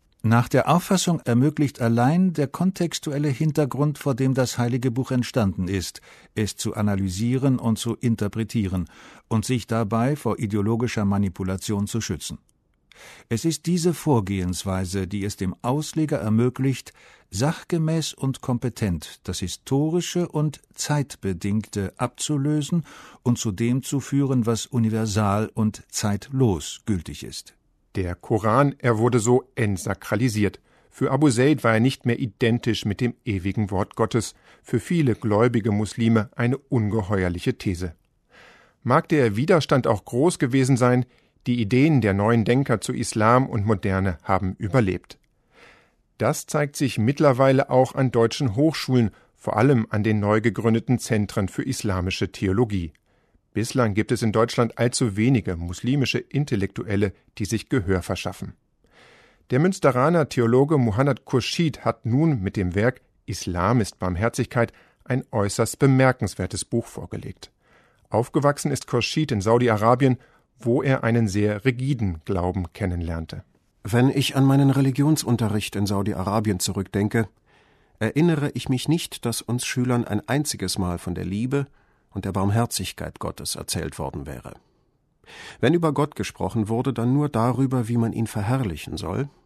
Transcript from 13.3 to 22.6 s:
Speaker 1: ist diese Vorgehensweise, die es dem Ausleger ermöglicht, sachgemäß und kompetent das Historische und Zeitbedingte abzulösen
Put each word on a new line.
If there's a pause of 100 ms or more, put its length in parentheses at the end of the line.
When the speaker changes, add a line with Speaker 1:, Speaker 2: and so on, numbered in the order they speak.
Speaker 1:
ist
diese
Vorgehensweise,
die
es
dem
Ausleger
ermöglicht, (400)
sachgemäß
und
kompetent
das
Historische
und (140)
Zeitbedingte
abzulösen (400)